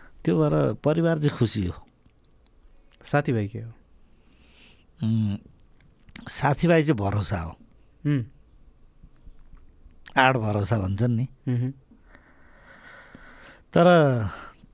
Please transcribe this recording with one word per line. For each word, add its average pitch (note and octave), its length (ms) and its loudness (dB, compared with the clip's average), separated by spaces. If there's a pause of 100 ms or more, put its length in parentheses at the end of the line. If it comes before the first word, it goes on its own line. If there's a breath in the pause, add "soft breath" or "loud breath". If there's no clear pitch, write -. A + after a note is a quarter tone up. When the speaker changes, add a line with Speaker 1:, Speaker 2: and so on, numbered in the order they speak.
(260 loud breath)
Speaker 1:
त्यो E3+ 140 2
भएर D3 340 2
परिवार E3 440 0
चाहिँ D3 200 -2
खुसी G#2+ 280 -2
हो। - 220 -10 (1160)
Speaker 2:
साथीभाइ B2 440 -2
के G#2+ 120 -12
हो? A2+ 120 -14 (1300 soft breath)
Speaker 1:
उम्, A2 340 0 (920)
साथीभाइ E3 540 2
चाहिँ G#2 280 0
भरोसा G2 280 -2
हो। D#2+ 200 -10 (460)
Speaker 2:
उम्। C#3+ 180 0 (1900)
Speaker 1:
आड C3 200 4
भरोसा G#2 400 0
भन्छन् G2+ 380 -2
नि। B2 120 -2 (200)
Speaker 2:
उम्। B2 240 -2 (2000 loud breath)
Speaker 1:
तर E3+ 140 6 (880 loud breath)